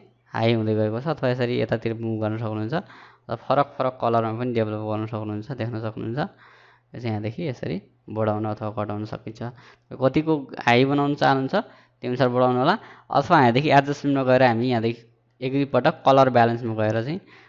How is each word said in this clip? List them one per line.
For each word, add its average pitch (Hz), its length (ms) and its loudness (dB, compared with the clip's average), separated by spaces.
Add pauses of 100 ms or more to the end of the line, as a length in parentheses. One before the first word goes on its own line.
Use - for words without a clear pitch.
(260)
हाई 113 260 0
हुँदै 110 220 0
गएको 107 260 0
छ 139 60 -8
अथवा 135 240 -2
यसरी 123 300 -2
यतातिर 113 340 -4
मुभ 113 260 -4
गर्न 110 180 -2
सक्नुहुन्छ। 110 360 -6
अथवा - 640 -10
फरक 139 420 0
फरक 131 240 -4
कलरमा 113 360 0
पनि 123 140 -4
डेभलप 107 280 -2
गर्न 107 260 -4
सक्नुहुन्छ। 107 460 -8
देख्न 117 280 -6
सक्नुहुन्छ, 113 380 -8
यो - 840 -12
चाहिँ 120 80 -6
यहाँदेखि 110 400 -6
यसरी 131 340 -8 (280)
बढाउन 110 340 -2
अथवा 107 400 -6
घटाउन 104 200 -6
सकिन्छ। 110 380 -12 (600)
कतिको 151 480 0 (160)
हाई 120 180 6
बनाउन 143 300 0
चाहनुहुन्छ 135 400 0
त्यो - 560 -6
अनुसार 123 180 2
बढाउनु 127 300 2
होला, 165 200 2 (320)
अथवा 147 300 4
यहाँदेखि 135 300 4
एडजस्टमेन्टमा 139 540 2
गएर 127 180 6
हामी 123 260 4
यहाँदेखि 117 340 0 (440)
एकैपटक 139 600 0
कलर 135 240 6
ब्यालेन्समा 117 440 2
गएर 110 280 0
चाहिँ 156 180 -6 (280)